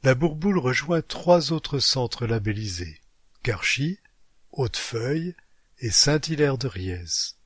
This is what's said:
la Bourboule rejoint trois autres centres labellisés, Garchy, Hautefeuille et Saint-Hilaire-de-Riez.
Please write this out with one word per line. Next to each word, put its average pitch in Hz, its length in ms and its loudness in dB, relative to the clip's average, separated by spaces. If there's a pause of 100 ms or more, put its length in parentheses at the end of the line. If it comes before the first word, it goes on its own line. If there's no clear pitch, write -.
la 131 120 6
Bourboule 156 440 2
rejoint 143 420 0
trois 170 500 4
autres 147 280 -4
centres 120 480 -2
labellisés, 101 720 -4 (420)
Garchy, 131 560 -2 (520)
Hautefeuille 139 840 -4 (440)
et 117 100 -4
Saint-Hilaire-de-Riez. 131 1500 0 (100)